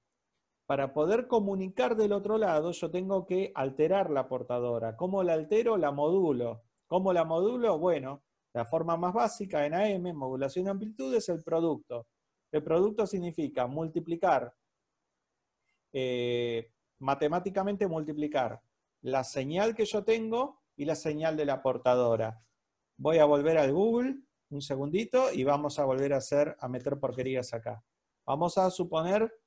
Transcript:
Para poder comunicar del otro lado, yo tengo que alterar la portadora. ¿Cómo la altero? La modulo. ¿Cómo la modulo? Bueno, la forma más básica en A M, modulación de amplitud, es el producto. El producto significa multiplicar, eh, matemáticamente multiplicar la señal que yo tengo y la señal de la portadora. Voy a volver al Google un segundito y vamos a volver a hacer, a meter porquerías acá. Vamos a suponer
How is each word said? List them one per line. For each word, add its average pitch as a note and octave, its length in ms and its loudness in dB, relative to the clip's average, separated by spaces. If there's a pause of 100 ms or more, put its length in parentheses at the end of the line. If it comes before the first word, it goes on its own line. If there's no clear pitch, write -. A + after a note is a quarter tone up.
(640)
Para C#3 280 -2
poder G#3+ 340 2
comunicar G#3 720 0
del G#3 160 2
otro G3+ 240 0
lado, E3+ 340 2
yo E3 180 -6
tengo F#3+ 360 -2
que F#3+ 300 -2
alterar D#3 540 2
la C3+ 200 0
portadora. A#2+ 640 -2
¿Cómo F#3+ 260 -2
la E3+ 120 2
altero? G#3+ 420 2
La D3+ 160 2
modulo. C#3+ 720 0 (240)
¿Cómo F#3+ 240 2
la E3+ 140 4
modulo? G3 520 2
Bueno, D3+ 460 -2 (300)
la A#2 100 -2
forma D#3+ 320 -2
más F3+ 180 -2
básica G3+ 520 -2
en D3+ 80 -2
A G#3 160 2
M, F3+ 240 -4
modulación C#3 520 -4
de G3 60 -2
amplitud, A3 420 -6
es A3 140 0
el E3 160 -4
producto. D#3+ 640 -2 (460)
El D3+ 100 0
producto G3 420 2
significa E3 600 -4
multiplicar, D#3+ 840 0 (1400)
eh, A#2+ 800 -2 (280)
matemáticamente F#3 880 -2
multiplicar D3 720 -4 (420)
la C3 220 -2
señal F3 500 -2
que A3 100 0
yo G3+ 200 -2
tengo A3+ 560 -2 (160)
y C#3+ 80 -6
la D#3 100 0
señal D#3 400 -2
de D3+ 100 0
la C3+ 160 0
portadora. A#2 800 2 (560)
Voy D3+ 200 2
a D3+ 80 10
volver D3 320 6
al C#3 160 4
Google A#3+ 460 2 (320)
un C#3+ 100 -8
segundito F3 720 0
y C3 100 -2
vamos C#3+ 360 2
a C#3 60 2
volver C#3 280 2
a C3+ 40 4
hacer, C#3+ 420 0
a B2+ 100 -6
meter B2+ 280 -4
porquerías B2+ 560 -4
acá. A2+ 300 -8 (420)
Vamos D#3+ 320 -2
a F#3 140 4
suponer F3+ 760 0